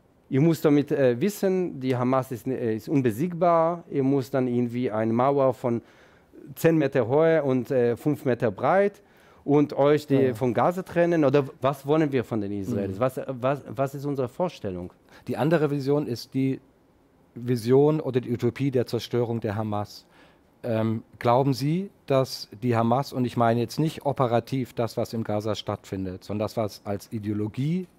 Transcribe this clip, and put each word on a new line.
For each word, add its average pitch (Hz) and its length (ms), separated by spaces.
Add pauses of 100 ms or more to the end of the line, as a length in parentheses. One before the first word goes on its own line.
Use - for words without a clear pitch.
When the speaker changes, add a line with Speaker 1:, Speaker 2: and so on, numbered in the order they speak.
(300)
Speaker 1:
ihr 135 120
müsst 165 240
damit, 147 260
äh, 127 300
wissen, 190 580
die 131 160
Hamas 127 380
ist, 117 140
äh, 117 280
ist 107 140
unbesiegbar, 165 1000
ihr 139 140
müsst 135 300
dann 127 160
irgendwie 120 420
eine 110 220
Mauer 131 400
von 117 280 (720)
zehn 165 220
Meter 135 300
Höhe 156 360
und, 131 280
äh, 120 260
fünf - 260
Meter 120 280
breit 185 500 (420)
und 147 300
euch 143 340
die 139 60
Speaker 2:
Ja, 139 80
ja. 131 120
Speaker 1:
von 120 200
Gaza 170 300
trennen"? 170 400
Oder 139 220 (160)
was 139 240
wollen 151 260
wir 131 120
von 110 180
den 101 100
Israelis? 101 460
Speaker 2:
Mhm. 104 40
Speaker 1:
Was, 131 260
was, 131 400
was 135 280
ist 139 100
unsere 135 220
Vorstellung? 95 640 (360)
Speaker 2:
Die 123 100
andere 151 340
Vision 143 360
ist - 260
die 135 260 (760)
Vision 127 640
oder 127 220
die 117 100
Utopie 120 400
der 127 140
Zerstörung 117 540
der 107 160
Hamas. 104 500 (580)
Ähm, 110 400 (160)
glauben 131 340
Sie, 156 360 (160)
dass - 440 (140)
die 120 120
Hamas, 117 380
und 127 120
ich 117 120
meine 117 220
jetzt 117 200
nicht 156 260
operativ 123 680
das, - 240
was 113 160
im 113 100
Gaza 107 300
stattfindet, 95 720
sondern 104 220
das, - 120
was 107 280
als 101 260
Ideologie 110 760 (120)